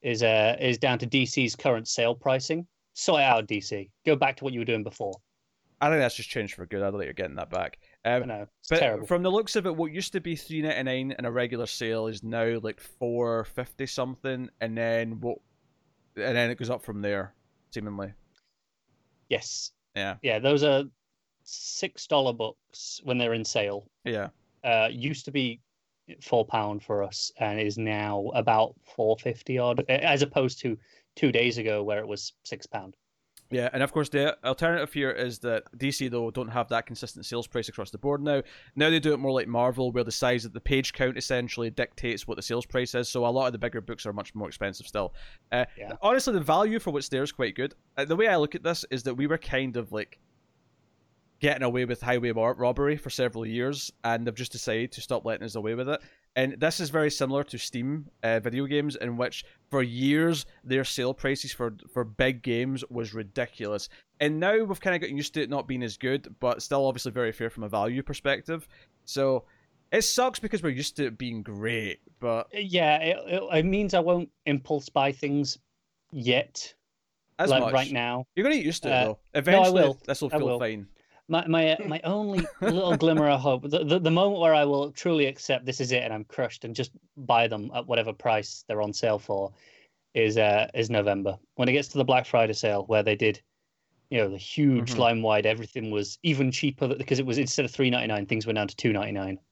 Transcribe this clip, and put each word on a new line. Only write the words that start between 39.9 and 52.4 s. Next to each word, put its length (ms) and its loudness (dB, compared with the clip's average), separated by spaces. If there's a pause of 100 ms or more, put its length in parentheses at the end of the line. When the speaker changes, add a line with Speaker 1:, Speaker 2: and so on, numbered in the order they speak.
Speaker 2:
where 140 0
the 80 -6
size 320 0
of 80 -12
the 80 -14
page 320 0
count 240 0
essentially 540 -2
dictates 580 -4
what 80 -6
the 60 -8
sales 240 -4
price 280 -2
is, 140 -2
so 160 -2
a 40 2
lot 180 2
of 60 0
the 60 -8
bigger 220 -4
books 240 -10
are 80 -6
much 220 -10
more 140 -8
expensive 380 -8
still. 280 -4 (360)
Uh, 140 0 (140)
Speaker 1:
Yeah. 140 -12 (100)
Speaker 2:
honestly, 320 4
the 60 2
value 380 2
for 120 -6
what's 180 -4
there 140 -2
is 100 -4
quite 220 -2
good. 200 -4 (220)
Uh, 80 -2
the 120 0
way 120 4
I 80 4
look 180 2
at 100 -10
this 260 -2
is 140 -4
that 100 -2
we 120 0
were 120 0
kind 400 -2
of, 140 -6
like, 260 -6 (1200)
getting 220 0
away 220 0
with 180 -4
highway 300 0
ro-, 200 2